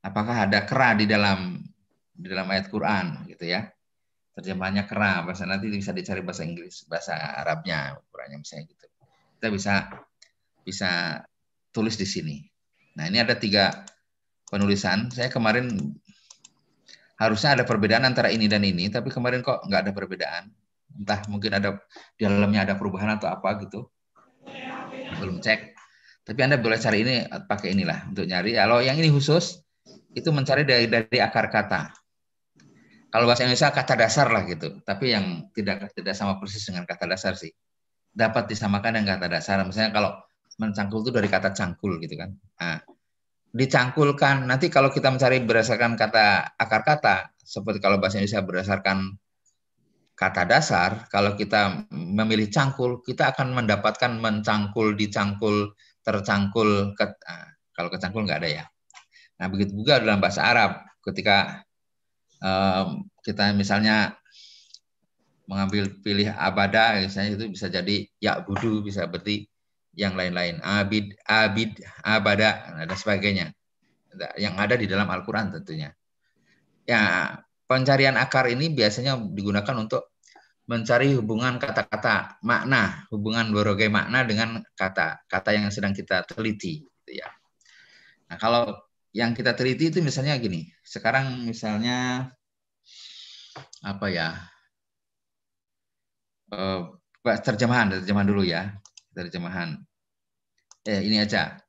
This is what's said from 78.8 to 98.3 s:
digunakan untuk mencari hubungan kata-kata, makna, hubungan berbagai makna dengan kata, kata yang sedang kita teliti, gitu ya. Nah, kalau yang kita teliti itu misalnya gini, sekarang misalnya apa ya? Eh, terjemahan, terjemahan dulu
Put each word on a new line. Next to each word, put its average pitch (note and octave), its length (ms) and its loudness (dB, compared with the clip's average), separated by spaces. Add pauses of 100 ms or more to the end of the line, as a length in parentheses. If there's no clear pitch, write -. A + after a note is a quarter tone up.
digunakan G2+ 560 -2
untuk A2 400 -6 (480)
mencari A#2+ 480 4
hubungan A#2+ 480 0
kata-kata, G#2+ 800 -2
makna, A#2+ 720 2
hubungan A2 400 -2
berbagai G#2 340 4
makna G#2+ 380 2
dengan A2+ 480 -2
kata, F2 560 -2
kata F#2+ 240 -2
yang G#2 180 2
sedang G2+ 240 -2
kita F#2+ 320 -2
teliti, G#2 560 -6
gitu - 280 -20 (120)
ya. - 60 -14 (1000)
Nah, E2+ 80 -14
kalau A2+ 400 2 (400)
yang A#2 160 0
kita A#2 240 0
teliti C3 340 2
itu E3+ 140 0
misalnya C#3 320 0
gini, F#2 320 -4 (160)
sekarang B2+ 640 -2
misalnya B2 840 -2 (1500)
apa G2+ 300 -6
ya? D#2+ 240 -2 (2250)
Eh, F#2+ 280 -2 (420)
terjemahan, A2+ 720 2
terjemahan G2 300 0
dulu G2+ 180 2